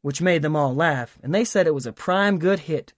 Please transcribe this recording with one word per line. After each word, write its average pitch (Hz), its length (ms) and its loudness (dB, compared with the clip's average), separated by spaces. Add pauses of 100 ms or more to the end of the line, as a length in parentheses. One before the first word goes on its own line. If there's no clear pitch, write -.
which 143 200 -4
made 175 200 2
them 156 140 0
all 139 180 0
laugh, 139 480 -2
and 147 120 -4
they 220 100 2
said 190 220 2
it 156 80 2
was 135 120 -4
a 110 60 -10
prime 196 460 0
good 180 220 0
hit. - 380 -8